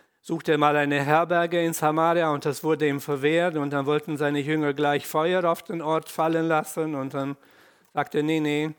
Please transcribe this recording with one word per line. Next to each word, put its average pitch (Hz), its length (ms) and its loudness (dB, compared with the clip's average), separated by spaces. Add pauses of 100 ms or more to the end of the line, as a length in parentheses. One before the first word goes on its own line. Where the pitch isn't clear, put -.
(200)
suchte 165 320 -2
er 151 60 4
mal 147 180 4
eine 143 260 2
Herberge 170 640 2
in 165 80 0
Samaria 160 580 2
und 143 140 -2
das 143 200 -4
wurde 156 240 2
ihm 139 120 -2
verwehrt 151 560 0
und 143 140 -2
dann 139 160 -2
wollten 151 320 -2
seine 147 220 0
Jünger 147 340 0
gleich 147 320 0
Feuer 175 380 0
auf 170 180 0
den 170 180 -8
Ort 156 300 -2
fallen 165 380 0
lassen 160 460 -2
und 135 200 -6
dann 139 220 -6 (560)
sagte 147 260 -4
er, 147 60 0
„Nee, 160 160 0
nee, 151 380 -2